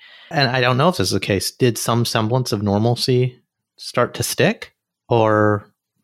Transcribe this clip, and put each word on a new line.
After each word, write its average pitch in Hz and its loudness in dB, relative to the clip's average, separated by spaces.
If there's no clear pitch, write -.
and 139 0
I 127 -2
don't 123 2
know 147 2
if 180 -2
this 92 0
is - -2
the 98 0
case, - -2
did 120 0
some 117 0
semblance 120 -2
of 101 -2
normalcy 120 0
start - -4
to 117 -6
stick? - -2
Or 107 2